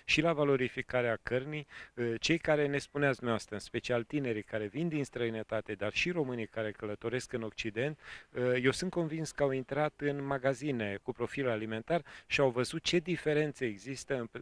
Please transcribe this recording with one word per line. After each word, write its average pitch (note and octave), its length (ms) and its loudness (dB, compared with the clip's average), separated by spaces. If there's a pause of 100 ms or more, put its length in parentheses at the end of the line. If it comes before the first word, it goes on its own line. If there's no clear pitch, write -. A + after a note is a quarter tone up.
și - 160 4
la E3 120 6
valorificarea B2+ 880 2
cărnii. C#3+ 440 -4 (260)
Uh, A#2+ 260 -2
cei - 180 2
care D3+ 300 2
ne C#3+ 100 0
spuneați C#3 400 0
dumneavoastră, A2+ 380 -2
în G2+ 60 -6
special A#2+ 420 -2
tinerii A#2+ 400 -2
care G#2+ 220 -4
vin C#3 220 -2
din D3+ 160 -2
străinătate, A2+ 720 -4
dar G2+ 200 -2
și - 180 0
românii C3 340 -2
care A2 260 -4
călătoresc A2+ 640 -4
în B2 80 -2
Occident, A2+ 580 -4 (320)
eh, B2 320 2
eu C3 80 8
sunt F3+ 200 -2
convins D#3+ 400 -2
că C#3+ 120 0
au C#3 80 4
intrat C#3 460 0
în C#3+ 280 -2
magazine B2+ 800 0
cu - 80 -6
profil B2 380 -2
alimentar A2 520 0 (240)
și - 140 -2
au C#3 100 8
văzut B2+ 340 -2
ce - 140 2
diferențe D3+ 680 0
există A#2 540 -4
în, A#2+ 220 -8